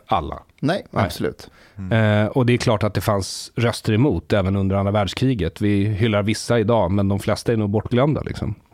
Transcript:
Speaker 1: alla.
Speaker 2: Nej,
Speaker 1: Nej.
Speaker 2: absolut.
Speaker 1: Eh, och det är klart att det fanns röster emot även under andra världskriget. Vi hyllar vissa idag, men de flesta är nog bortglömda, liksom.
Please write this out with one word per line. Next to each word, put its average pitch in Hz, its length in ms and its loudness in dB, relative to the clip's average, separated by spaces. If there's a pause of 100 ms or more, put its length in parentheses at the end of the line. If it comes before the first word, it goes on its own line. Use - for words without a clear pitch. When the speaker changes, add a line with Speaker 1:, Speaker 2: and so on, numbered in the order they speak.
Speaker 1:
alla. - 320 -2 (200)
Speaker 2:
Nej, - 320 -2
Speaker 1:
Nej. 104 140 0
Speaker 2:
absolut. - 440 -6 (420)
Speaker 1:
Eh, 107 340 4
och 123 200 0
det 120 80 4
är 123 40 4
klart 113 260 0
att 104 100 -2
det 101 80 -4
fanns - 540 -2
röster 113 380 0
emot 113 400 2
även 95 220 2
under 98 200 0
andra 98 160 0
världskriget. 104 680 -2
Vi 104 220 2
hyllar 104 400 0
vissa 107 360 0
idag, 104 320 2
men 101 160 2
de 98 120 0
flesta 104 340 -2
är 113 40 0
nog 104 120 0
bortglömda, 120 520 0
liksom. - 340 -6 (180)